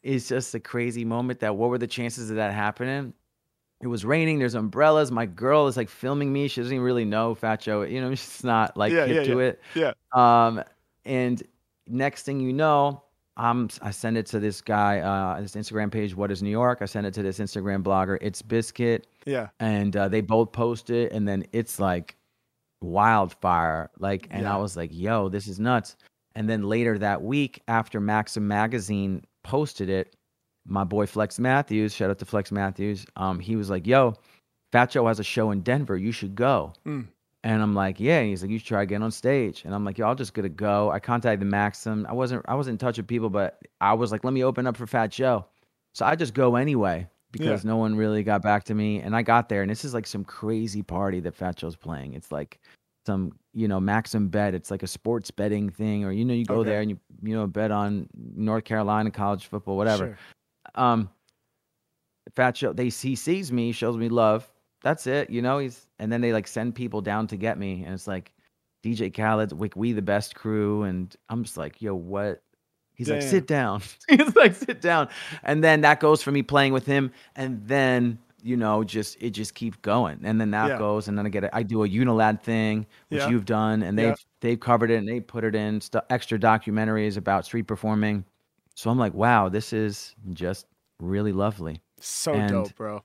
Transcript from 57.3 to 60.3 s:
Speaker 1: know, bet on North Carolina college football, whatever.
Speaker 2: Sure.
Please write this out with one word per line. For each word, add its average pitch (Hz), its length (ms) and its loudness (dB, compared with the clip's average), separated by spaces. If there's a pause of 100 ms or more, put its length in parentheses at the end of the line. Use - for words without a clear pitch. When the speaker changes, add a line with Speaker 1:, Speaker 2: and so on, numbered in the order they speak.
Speaker 1:
know, 107 120 -2
bet 107 240 -2
on 104 440 -2
North 107 500 -4
Carolina 107 460 0
college 101 360 -2
football, 98 300 -6
whatever. 104 320 2
Speaker 2:
Sure. 101 100 -14 (560)